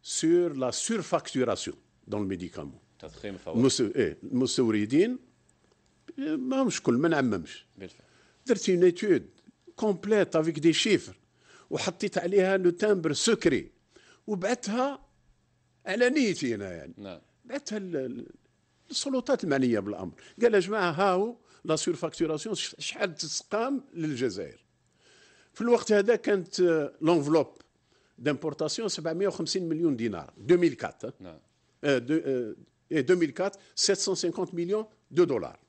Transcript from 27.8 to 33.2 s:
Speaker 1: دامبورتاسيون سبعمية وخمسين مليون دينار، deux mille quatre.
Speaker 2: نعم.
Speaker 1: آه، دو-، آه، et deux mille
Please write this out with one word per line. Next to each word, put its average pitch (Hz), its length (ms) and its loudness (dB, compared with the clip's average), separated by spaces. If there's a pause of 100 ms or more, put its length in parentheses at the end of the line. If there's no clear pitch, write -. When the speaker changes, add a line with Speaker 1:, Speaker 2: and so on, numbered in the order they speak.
Speaker 1:
دامبورتاسيون 151 720 -4
سبعمية 165 380 -4
وخمسين 175 420 -4
مليون 156 260 0
دينار، 104 380 -6 (140)
deux 180 100 6
mille 156 280 0
quatre. - 340 -10
Speaker 2:
نعم. 85 200 -18 (440)
Speaker 1:
آه، 139 140 4
دو-، 139 280 0
آه، 123 300 -4 (340)
et 156 140 0
deux 185 120 4
mille 160 180 0